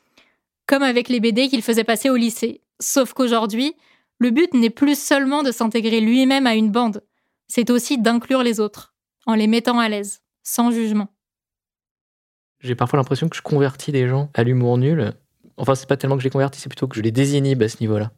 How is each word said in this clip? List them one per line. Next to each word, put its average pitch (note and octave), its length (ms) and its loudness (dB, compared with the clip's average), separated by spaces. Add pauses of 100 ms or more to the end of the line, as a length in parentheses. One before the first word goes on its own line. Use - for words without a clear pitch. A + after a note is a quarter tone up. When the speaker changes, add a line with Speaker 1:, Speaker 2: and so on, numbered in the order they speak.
(640)
Speaker 1:
Comme C#4 180 2
avec A#3+ 260 0
les B3 100 0
B G#3+ 80 2
D A#3 200 2
qu'il B3+ 140 -2
faisait A3+ 220 0
passer A#3 260 0
au B3+ 60 4
lycée. A#3 460 -2 (180)
Sauf - 340 0
qu'aujourd'hui, A#3 640 -2 (420)
le A#3+ 140 0
but E4 240 2
n'est A#3 160 4
plus C#4+ 280 2
seulement C#4 440 0
de C4+ 80 0
s'intégrer A3+ 500 -2
lui-même C4 460 2
à A3+ 80 2
une A3 160 2
bande, A3+ 320 -2 (440)
c'est A#3+ 220 0
aussi B3 300 2
d'inclure A#3 420 0
les A#3 180 0
autres, - 360 -6 (300)
en A3+ 100 2
les G#3+ 120 2
mettant A#3 300 2
à A#3 120 0
l'aise, G3+ 320 -8 (200)
sans A#3+ 300 0
jugement. G#3+ 380 0 (1500)
Speaker 2:
J'ai B2 140 -4
parfois D3 220 2
l'impression C#3 320 0
que - 80 -8
je - 40 -12
convertis C#3 500 -2
des B2+ 160 0
gens C#3 260 -2
à A#2 100 0
l'humour B2 340 2
nul. C3 360 0 (440)
Enfin, C3+ 180 0
c'est - 120 -12
pas C#3+ 100 0
tellement C3+ 180 -2
que C3 60 -4
je C3 60 -4
les C3+ 40 0
convertis, C3+ 280 -2
c'est - 100 -14
plutôt - 180 -6
que C3 80 -12
je - 60 -6
les A2+ 100 0
désinhibe C#3 520 0
à G#2+ 60 2
ce - 100 -10
niveau-là. G#2+ 380 -2